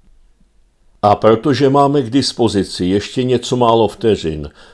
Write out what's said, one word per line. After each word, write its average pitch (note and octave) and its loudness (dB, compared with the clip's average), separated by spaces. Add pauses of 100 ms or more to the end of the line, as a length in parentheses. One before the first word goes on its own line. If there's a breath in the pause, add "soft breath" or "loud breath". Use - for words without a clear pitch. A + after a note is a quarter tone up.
(1040)
A G#2 4
protože A#2 2
máme C#3+ 2
k A2+ -6
dispozici G#2 -2
ještě G2+ -2
něco B2 -2
málo A2+ 2
vteřin, D#2 -4 (240 soft breath)